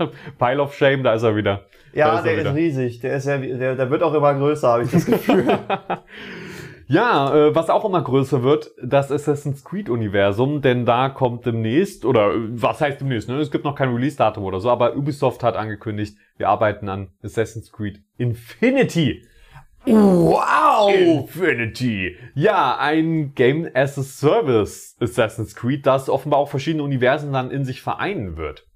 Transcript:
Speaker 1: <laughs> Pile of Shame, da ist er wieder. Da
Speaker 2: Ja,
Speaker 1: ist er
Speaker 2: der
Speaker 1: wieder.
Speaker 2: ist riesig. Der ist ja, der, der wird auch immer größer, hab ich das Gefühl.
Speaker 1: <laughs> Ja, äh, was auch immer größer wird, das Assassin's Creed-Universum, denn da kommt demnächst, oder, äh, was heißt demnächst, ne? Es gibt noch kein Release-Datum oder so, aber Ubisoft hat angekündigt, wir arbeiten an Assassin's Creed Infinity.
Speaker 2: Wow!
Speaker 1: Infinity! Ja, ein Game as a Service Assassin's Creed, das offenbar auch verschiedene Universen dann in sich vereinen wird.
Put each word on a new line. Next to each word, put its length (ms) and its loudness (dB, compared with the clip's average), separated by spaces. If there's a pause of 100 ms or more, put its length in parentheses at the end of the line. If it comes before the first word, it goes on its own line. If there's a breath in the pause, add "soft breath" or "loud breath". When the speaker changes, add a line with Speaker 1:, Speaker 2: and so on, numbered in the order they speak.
Speaker 1:
<laughs> 380 -8
Pile 220 2
of 120 -2
Shame, 300 2
da 120 4
ist 80 0
er 120 2
wieder. 300 0 (280 soft breath)
Da 60 -2
Speaker 2:
Ja, 140 4
Speaker 1:
ist 60 0
er 120 -4
Speaker 2:
der 80 0
Speaker 1:
wieder. 120 -2
Speaker 2:
ist 40 -2
riesig. 460 -2
Der 160 -4
ist 80 -6
ja, 120 0
der, 380 -4
der 140 -2
wird 140 0
auch 100 2
immer 220 2
größer, 360 0
hab 100 2
ich 100 -2
das 140 2
Gefühl. 400 2
Speaker 1:
<laughs> 120 2 (1300 loud breath)
Ja, 440 2
äh, 180 6
was 160 0
auch 160 0
immer 160 0
größer 400 0
wird, 300 0 (120)
das 280 0
Assassin's 520 -4
Creed-Universum, 1000 0
denn 240 2
da 220 2
kommt 360 -4
demnächst, 580 -2
oder, 300 4
äh, 40 -2 (120)
was 320 -4
heißt 180 -2
demnächst, 300 -4
ne? 100 -6
Es 120 -4
gibt 120 -2
noch 120 -4
kein 180 0
Release-Datum 500 -2
oder 160 -4
so, 120 0
aber 240 0
Ubisoft 480 -4
hat 120 0
angekündigt, 640 -8 (200 soft breath)
wir 120 0
arbeiten 400 0
an 200 -8 (120)
Assassin's 500 -6
Creed 300 -10 (160)
Infinity. 1040 0 (600 soft breath)
Speaker 2:
Wow! 1080 4
Speaker 1:
Infinity! 1200 0 (180 loud breath)
Ja, 460 2
ein 560 0
Game 380 2
as 240 0
a 60 -4
Service 960 0
Assassin's 560 -2
Creed, 300 -4
das 240 2
offenbar 300 0
auch 100 -2
verschiedene 340 -4
Universen 500 0
dann 180 -4
in 140 -4
sich 160 -8
vereinen 540 -6
wird. 300 -10 (100)